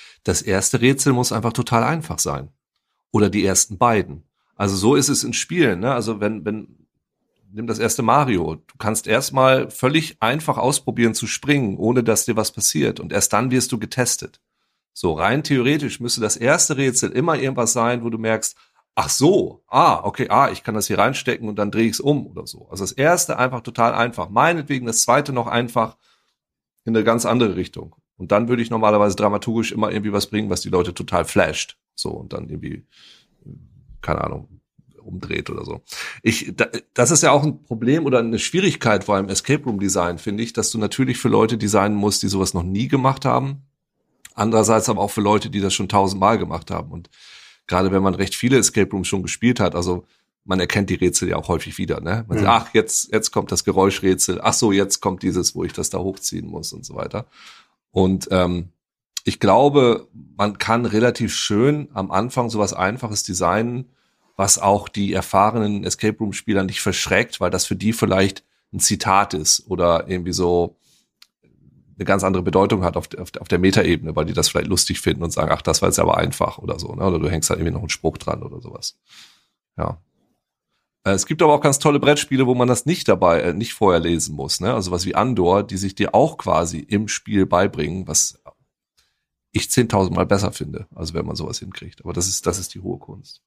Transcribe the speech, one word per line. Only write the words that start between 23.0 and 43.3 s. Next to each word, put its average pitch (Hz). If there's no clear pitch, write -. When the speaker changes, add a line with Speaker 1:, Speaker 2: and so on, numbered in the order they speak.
Speaker 1:
einfach 127
total 117
einfach. 107
Meinetwegen 139
das 113
zweite 143
noch 120
einfach 117
in 113
eine 110
ganz 117
andere 110
Richtung. -
Und 90
dann 117
würde 120
ich 113
normalerweise 107
dramaturgisch 110
immer 107
irgendwie 104
was 101
bringen, 107
was 92
die 98
Leute 90
total 87
flasht. -
So, -
und -
dann -
irgendwie, -
keine 76
Ahnung, -
umdreht -
oder -
so. -
Ich, -
da, 117
das 127
ist 156
ja 160
auch 139
ein 147
Problem 123
oder 127
eine 113
Schwierigkeit 120
vor 104
allem 98
Escape 135
Room 110
Design, 90
finde 104
ich, 117
dass -
du 113
natürlich 120
für -
Leute 110
designen 104
musst, 101
die 101
sowas 95
noch 87
nie 98
gemacht 135
haben. 135